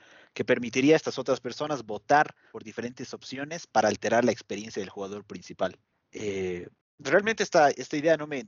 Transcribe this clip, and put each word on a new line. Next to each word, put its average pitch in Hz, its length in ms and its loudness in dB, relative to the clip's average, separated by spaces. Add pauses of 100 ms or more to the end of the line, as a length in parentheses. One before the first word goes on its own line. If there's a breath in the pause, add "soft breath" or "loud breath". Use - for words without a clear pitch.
(340 loud breath)
que 120 100 -4
permitiría 131 520 4
a - 20 6
estas - 220 -2
otras 127 200 0
personas 127 460 -6
votar 143 500 2 (160 soft breath)
por 107 120 -14
diferentes 117 500 -10
opciones 143 540 -10
para 107 200 4
alterar 110 380 2
la 117 60 4
experiencia 107 500 -6
del 92 80 -8
jugador 101 340 -10
principal. 95 540 -6 (360)
Eh, 95 540 -6 (320)
realmente 196 440 2
esta, 156 260 6
esta 127 260 -6
idea 151 220 2
no 151 100 -8
me, 139 200 -6